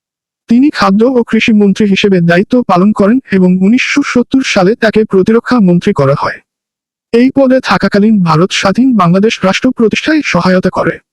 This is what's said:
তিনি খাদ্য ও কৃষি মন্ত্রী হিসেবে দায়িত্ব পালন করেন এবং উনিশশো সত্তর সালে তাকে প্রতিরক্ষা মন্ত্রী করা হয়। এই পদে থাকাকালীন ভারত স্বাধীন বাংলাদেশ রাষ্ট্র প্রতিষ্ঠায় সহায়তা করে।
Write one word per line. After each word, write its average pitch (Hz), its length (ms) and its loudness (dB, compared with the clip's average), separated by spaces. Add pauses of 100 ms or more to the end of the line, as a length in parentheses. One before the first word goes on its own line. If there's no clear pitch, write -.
(500)
তিনি 247 200 2
খাদ্য 196 320 0 (160)
ও - 60 0
কৃষি 220 300 -2
মন্ত্রী 208 320 2
হিসেবে 196 360 0
দায়িত্ব 175 340 0 (120)
পালন 185 240 2
করেন 208 260 0 (140)
এবং 185 180 2 (120)
উনিশশো 240 420 0
সত্তর 262 400 -2 (100)
সালে 185 220 2
তাকে 214 300 -2
প্রতিরক্ষা 220 540 0
মন্ত্রী 180 340 0
করা 139 280 0
হয়। - 160 -8 (760)
এই 240 220 4
পদে 262 220 2 (120)
থাকাকালীন 214 540 0
ভারত 165 300 0
স্বাধীন 214 340 0 (140)
বাংলাদেশ 190 320 2 (100)
রাষ্ট্র 190 280 0
প্রতিষ্ঠায় 254 540 -2
সহায়তা 185 520 -2
করে। - 180 -4 (180)